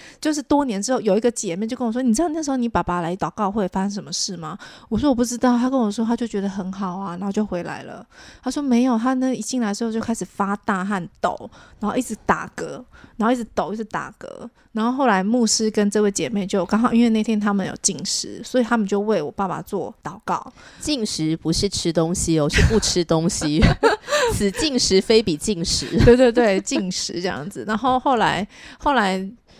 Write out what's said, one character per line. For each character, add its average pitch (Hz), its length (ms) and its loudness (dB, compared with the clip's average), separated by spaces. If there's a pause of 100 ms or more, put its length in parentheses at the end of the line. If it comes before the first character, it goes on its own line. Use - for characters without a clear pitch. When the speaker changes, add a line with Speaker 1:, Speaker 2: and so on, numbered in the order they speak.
(200)
Speaker 1:
就 311 120 0
是 294 100 -2
多 285 220 2
年 208 160 -2
之 202 120 -2
后， 254 80 0
有 202 160 2
一 220 40 2
个 240 100 4
姐 175 260 -6
妹 214 100 -4
就 247 100 -6
跟 247 100 -4
我 220 60 -2
说 240 100 -2
：“你 240 120 4
知 302 80 2
道 349 60 2
那 320 140 -4
时 285 80 -4
候 269 60 0
你 240 120 0
爸 180 140 0
爸 180 180 -2
来 170 160 -4
祷 165 160 -4
告 202 180 -2
会 202 180 -2
发 190 140 -2
生 202 80 -2
什 196 120 -8
么 143 100 -12
事 185 240 -6
吗？” 165 200 -10 (320)
我 220 80 -2
说 285 140 2
：“我 262 40 4
不 240 100 2
知 240 120 -6
道。” 247 220 4
他 254 100 2
跟 262 100 0
我 214 120 2
说 226 140 -2
他 226 120 0
就 240 100 -4
觉 214 140 -4
得 196 80 -2
很 190 240 -6
好 196 240 -6
啊， 190 200 -8
然 180 60 -8
后 196 100 -4
就 214 120 0
回 180 200 -4
来 143 180 -8
了。 - 240 -16 (360)
他 254 80 -4
说 294 120 -4
：“没 247 220 4
有， 254 140 2
他 254 160 0
那 254 200 0
一 240 60 -8
进 254 200 -4
来 202 140 0
之 233 100 -4
后 226 60 -4
就 220 100 -4
开 226 140 -2
始 185 100 -6
发 196 320 -4
大 190 280 -4
汗 196 220 -4 (140)
抖， - 300 -4 (300)
然 208 100 -2
后 - 60 -2
一 262 60 0
直 226 140 -8 (100)
打 170 300 -2
嗝， 151 260 -10 (340)
然 214 100 0
后 247 60 4
一 262 40 2
直 240 80 -4 (100)
抖， 190 180 -2
一 214 40 -6
直 220 80 -6
打 151 340 -8
嗝。” - 300 -16 (240)
然 220 120 -2
后 240 80 0
后 269 140 2
来 190 180 4
牧 226 220 2
师 220 240 0
跟 208 200 2
这 214 120 2
位 208 80 4
姐 170 180 -2
妹 196 180 -2
就 190 200 0
刚 208 120 0
好， 233 140 2
因 233 100 6
为 240 60 6
那 220 140 2
天 214 180 0
他 208 140 0
们 190 120 0
有 - 140 -6
禁 - 240 -2
食， - 400 -6
所 254 160 0
以 240 40 4
他 233 120 0
们 214 100 0
就 202 140 0
为 208 220 0
我 143 80 -6
爸 196 180 -4
爸 151 140 -6
做 165 400 -6
祷 180 200 -12
告。 - 300 -6 (260)
Speaker 2:
禁 254 260 -2
食 156 340 -2
不 156 120 -4
是 160 160 0
吃 - 240 -2
东 165 240 0
西 165 240 0
哦， 147 80 2
是 - 140 2 (100)
不 220 80 4
吃 - 240 0
东 165 260 2
西。 156 320 0
Speaker 1:
<laughs> - 120 6 (600)
Speaker 2:
此 403 180 0
进 269 280 -2
食 190 220 4
非 226 220 4
彼 175 140 0
进 170 280 -4
食。 - 220 -2 (100)
Speaker 1:
<laughs> 226 80 6
对， 240 120 10
对， 247 140 6
对， 226 300 4
进 196 300 -4
食 - 300 -6
这 185 80 -2
样 143 200 -6
子。 131 180 -10
然 220 100 -2
后 254 220 0
后 254 180 2
来， 175 300 2 (320)
后 285 160 0
来 190 320 0 (340)